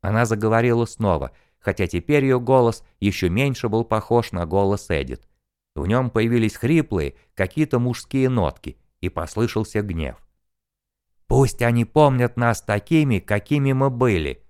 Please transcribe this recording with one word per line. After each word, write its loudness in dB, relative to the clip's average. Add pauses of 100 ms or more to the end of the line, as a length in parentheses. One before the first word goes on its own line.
Она 0
заговорила 0
снова, -2 (280)
хотя -4
теперь 0
её 2
голос 2 (160)
ещё 0
меньше -2
был 0
похож -2
на -4
голос -2
Эдит. -4 (480)
В -6
нём 0
появились 0
хриплые, -2 (200)
какие-то -2
мужские -2
нотки, -4 (240)
и -4
послышался -4
гнев. -6 (1120)
«Пусть 2
они 2
помнят 2
нас 0
такими, 0
какими 0
мы 2
были. 0